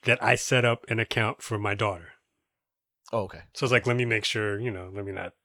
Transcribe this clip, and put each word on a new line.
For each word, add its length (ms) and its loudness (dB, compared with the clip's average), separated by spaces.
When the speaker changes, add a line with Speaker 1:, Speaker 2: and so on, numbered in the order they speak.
Speaker 1:
that 160 4
I 120 6
set 280 2
up 240 0
an 100 0
account 440 0
for 160 -4
my 160 -2
daughter. 400 -4
Speaker 2:
Oh, 120 2
okay. 180 -12
Speaker 1:
So 100 -4
I 20 0
was 60 2
like, 140 4
"Let 100 2
me 100 2
make 180 2
sure, 340 0
you 120 -2
know, 220 -10
let 120 -6
me 80 -6
not 220 -8